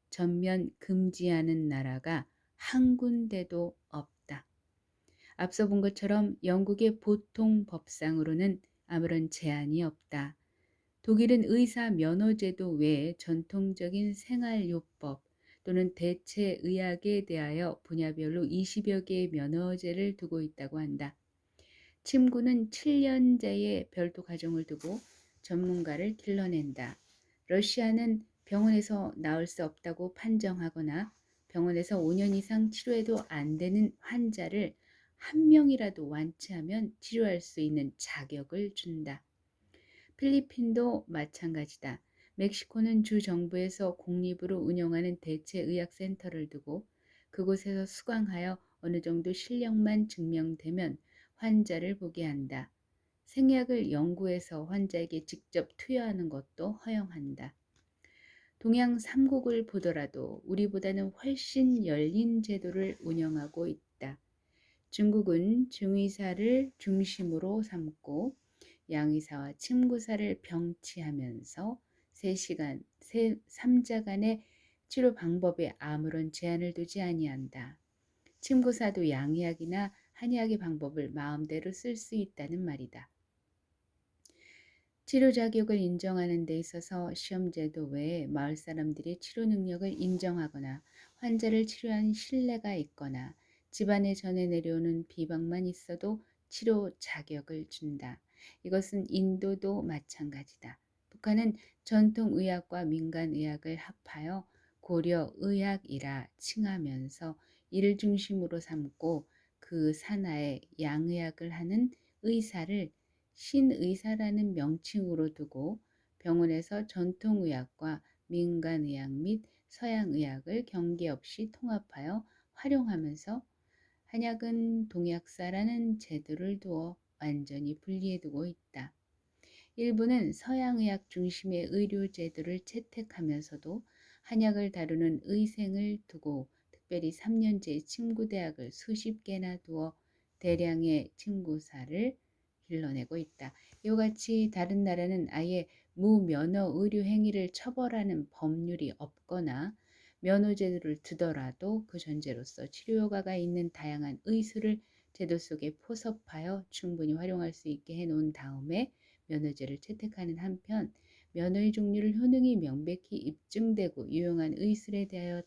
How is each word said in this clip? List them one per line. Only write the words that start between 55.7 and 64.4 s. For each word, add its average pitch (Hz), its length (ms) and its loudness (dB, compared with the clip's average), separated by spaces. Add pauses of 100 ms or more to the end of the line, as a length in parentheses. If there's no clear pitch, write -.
투여하는 220 520 -2
것도 156 460 -6 (120)
허용한다. 160 680 -6 (1080)
동양 240 380 6
삼국을 254 680 4
보더라도 160 800 -2
우리보다는 196 680 0
훨씬 254 760 2
열린 190 560 2
제도를 190 580 -2
운영하고 160 640 -2
있다. 139 520 -10 (720)